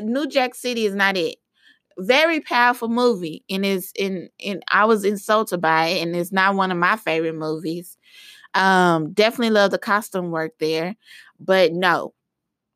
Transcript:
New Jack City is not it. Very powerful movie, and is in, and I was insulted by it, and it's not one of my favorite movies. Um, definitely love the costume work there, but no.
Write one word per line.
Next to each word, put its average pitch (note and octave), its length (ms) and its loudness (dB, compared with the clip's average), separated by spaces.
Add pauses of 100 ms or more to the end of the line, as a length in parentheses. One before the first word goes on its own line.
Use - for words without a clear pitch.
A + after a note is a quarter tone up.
New B3 260 -2
Jack B3+ 280 0
City A#3 300 -4
is G3 80 -2
not G3 220 0
it. E3 220 -4 (600)
Very D4 440 2
powerful B3 480 0
movie, A3+ 600 -2
and G3 160 -2
is F#3+ 300 -2
in, F#3+ 340 -6 (160)
and G3+ 240 -8
I G3+ 160 2
was A3 180 2
insulted G#3 560 -2
by D#3+ 280 2
it, E3 140 -2
and E3+ 140 -4
it's F3 160 -4
not F#3+ 240 2
one F#3+ 160 0
of F3 60 -2
my F3+ 180 2
favorite D#3+ 400 -2
movies. D#3+ 640 -8 (560)
Um, F3+ 580 4
definitely A3+ 380 2
love G3+ 220 4
the F#3+ 60 0
costume G3 540 -4
work D#3+ 280 -4
there, D#3+ 360 -2 (440)
but F#3 340 4
no. E3+ 400 0 (640)